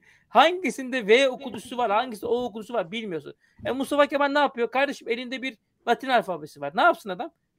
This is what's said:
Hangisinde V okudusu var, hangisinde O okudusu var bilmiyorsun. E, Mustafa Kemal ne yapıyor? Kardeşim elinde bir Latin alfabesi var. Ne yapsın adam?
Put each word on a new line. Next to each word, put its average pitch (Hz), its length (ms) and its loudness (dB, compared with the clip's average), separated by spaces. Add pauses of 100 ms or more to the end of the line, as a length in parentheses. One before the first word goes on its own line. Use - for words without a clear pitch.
(300)
Hangisinde 262 760 2
V 262 220 6
okudusu 247 480 -10
var, 240 140 0
hangisinde 226 340 -2
O 240 180 0
okudusu 220 300 -10
var 180 180 -4
bilmiyorsun. 170 420 -8 (320)
E, 208 60 -2
Mustafa 285 360 2
Kemal 285 220 2
ne 285 100 2
yapıyor? 254 320 0
Kardeşim 269 380 -2
elinde 240 320 -6
bir 254 160 -8 (300)
Latin 233 220 0
alfabesi 175 520 -2
var. 143 140 -6
Ne 226 60 2
yapsın 302 280 2
adam? 208 220 -8 (280)